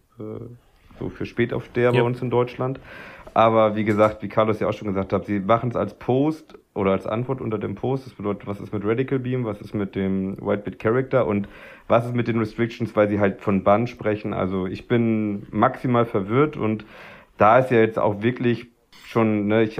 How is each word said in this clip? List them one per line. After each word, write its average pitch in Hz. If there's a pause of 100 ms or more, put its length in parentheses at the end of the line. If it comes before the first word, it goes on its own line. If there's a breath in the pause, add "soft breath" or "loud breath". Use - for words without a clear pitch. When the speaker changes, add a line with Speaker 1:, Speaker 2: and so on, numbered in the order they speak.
(200)
Speaker 1:
äh, 110 (560)
so 90
für -
Spätaufsteher 120
bei 123
Speaker 2:
Ja. 120
Speaker 1:
uns 123
in 127
Deutschland. 123 (520 loud breath)
Aber 110
wie 107
gesagt, 107
wie 104
Carlos 110
ja 90
auch -
schon 104
gesagt 95
hat, 95
sie 104
machen's 113
als 98
Post 143 (180)
oder 98
als 95
Antwort 123
unter 110
dem 98
Post. 131
Das 120
bedeutet, 101
was 101
ist -
mit 98
Radical 127
Beam, 123
was 104
ist 110
mit 101
dem 95
Whitebit 101
Character 127
und 101 (400 loud breath)
was 120
ist 120
mit 120
den 117
Restrictions, 113
weil 104
sie 104
halt 98
von 98
Bann 104
sprechen. 104
Also 95
ich -
bin 110
maximal 117
verwirrt 117
und 110 (540 loud breath)
da 110
ist 127
ja 117
jetzt 110
auch 101
wirklich 117 (380)
schon, 110
ne, 107
ich, 107